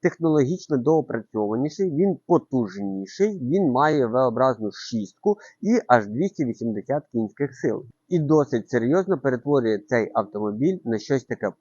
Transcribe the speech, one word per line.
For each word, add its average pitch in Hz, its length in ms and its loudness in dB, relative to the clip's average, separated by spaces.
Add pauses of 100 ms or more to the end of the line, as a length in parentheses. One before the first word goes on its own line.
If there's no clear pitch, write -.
технологічно 156 760 0
доопрацьованіший, 123 1160 -2
він 180 260 0 (100)
потужніший, 104 1120 -2
він 147 320 0
має 139 360 2
V-образну 120 640 0
шістку - 640 -4 (240)
і 233 260 2
аж 113 200 4
двісті 143 380 -4
вісімдесят 117 640 -4
кінських 117 440 -4
сил. - 300 -4 (240)
І 175 100 0
досить 143 500 2
серйозно 160 480 0
перетворює 127 720 0
цей 113 260 0
автомобіль 107 720 -2
на 113 120 -2
щось 131 260 -2
таке 110 380 -6